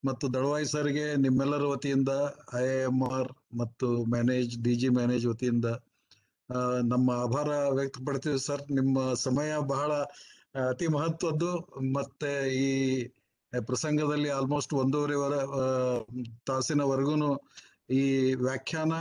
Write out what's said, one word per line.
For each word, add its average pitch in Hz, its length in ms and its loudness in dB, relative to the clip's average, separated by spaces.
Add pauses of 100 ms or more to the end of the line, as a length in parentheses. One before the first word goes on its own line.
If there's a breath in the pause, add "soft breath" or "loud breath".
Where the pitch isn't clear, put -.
ಮತ್ತು 131 280 -2
ದಳವಾಯಿ 143 320 0
ಸರ್ಗೆ 147 500 -2
ನಿಮ್ಮೆಲ್ಲರ 139 500 2
ವತಿಯಿಂದ 139 440 0 (460)
ಐ 123 80 0
ಎಂ 131 400 0
ಆರ್ 127 540 -4
ಮತ್ತು 120 480 0
ಮ್ಯಾನೇಜ್, 120 580 0
ಡಿ 120 120 4
ಜಿ 123 140 2
ಮ್ಯಾನೇಜ್ 123 380 2
ವತಿಯಿಂದ, 117 380 0 (920 soft breath)
ಆ, 123 280 0
ನಮ್ಮ 127 280 4
ಆಭಾರ 123 360 0 (220)
ವ್ಯಕ್ತಪಡ್ತೀವಿ 135 720 -2
ಸರ್. 139 320 -6
ನಿಮ್ಮ 131 420 2
ಸಮಯ 139 400 0 (140)
ಬಹಳ, 139 240 -2
ಆ, - 760 -6
ಅತಿ 131 180 -2
ಮಹತ್ವದ್ದು. 160 680 0 (360)
ಮತ್ತೆ 139 600 -2
ಈ 135 500 2 (600)
ಪ್ರಸಂಗದಲ್ಲಿ 147 640 0
almost 139 480 -2
ಒಂದೂವರೆ 143 380 2
ವರ-, 139 460 0
ಆ, 127 420 0 (420)
ತಾಸಿನವರೆಗೂನು 139 960 2 (480 loud breath)
ಈ 135 440 2
ವ್ಯಾಖ್ಯಾನ 131 680 -2